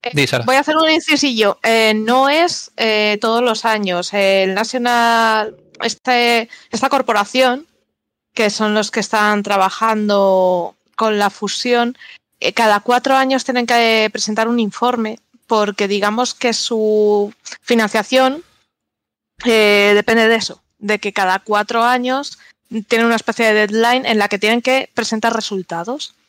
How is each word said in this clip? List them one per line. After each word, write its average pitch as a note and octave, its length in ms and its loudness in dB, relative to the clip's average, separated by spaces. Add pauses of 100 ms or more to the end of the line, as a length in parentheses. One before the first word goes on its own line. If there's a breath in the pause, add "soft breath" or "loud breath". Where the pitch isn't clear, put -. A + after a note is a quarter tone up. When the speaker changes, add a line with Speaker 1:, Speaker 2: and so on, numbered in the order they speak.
Speaker 1:
Eh, - 100 -8
Speaker 2:
Di, C#3+ 140 0
Sara. B2 180 -2
Speaker 1:
voy B3+ 100 2
a C#4 40 4
hacer D4+ 180 0
un D#4+ 120 2
incisillo. C#4 720 0
Eh, A3+ 320 2
no B3 340 2
es, E4+ 480 -2
eh, G#3+ 420 0
todos A3+ 220 0
los A#3 240 -2
años. G3+ 480 -2
El G3 400 2
National, A3+ 1000 0 (280)
este, A#3 640 0 (240 loud breath)
esta C4 180 -2
corporación, B3+ 760 0 (720)
que G#3+ 160 0
son G#3+ 240 -2
los G#3+ 160 -2
que A3+ 80 -4
están G#3 420 0
trabajando G3 1300 0 (200)
con A3 220 0
la G3+ 140 2
fusión, A#3+ 680 -2 (420 loud breath)
eh, - 140 -2
cada G#3 280 2
cuatro B3 340 2
años C4 300 0
tienen B3 200 -2
que A3+ 480 2
presentar G#3+ 340 -2
un A#3+ 120 0
informe A3+ 580 -2 (300)
porque G#3 400 0
digamos G#3 480 -2
que A#3+ 180 -2
su G#3+ 800 0 (300 loud breath)
financiación, B3 800 0 (1000)
eh, G#3 520 4
depende A3+ 320 2
de A3+ 80 4
eso, - 260 -8 (160)
de G#3 220 -4
que G3+ 140 -8
cada F#3+ 260 0
cuatro G#3+ 440 -2
años B3+ 540 -2 (500 loud breath)
tienen A#3 200 2
una A#3 80 2
especie - 320 -2
de G#3+ 60 4 (140)
deadline A#3 380 0
en A3 140 0
la G3+ 80 0
que G3+ 120 -4
tienen A3+ 220 0
que C4 320 -2
presentar A3+ 400 -2
resultados. G3+ 800 -8 (160)